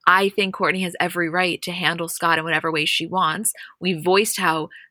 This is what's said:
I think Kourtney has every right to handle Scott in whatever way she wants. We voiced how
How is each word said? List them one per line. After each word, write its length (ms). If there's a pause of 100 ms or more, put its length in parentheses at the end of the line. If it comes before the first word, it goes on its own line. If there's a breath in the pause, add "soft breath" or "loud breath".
I 220
think 260
Kourtney 280
has 160
every 300
right 340
to 100
handle 360
Scott 300
in 60
whatever 280
way 120
she 220
wants. 460 (280 loud breath)
We 140
voiced 440
how 300 (220 loud breath)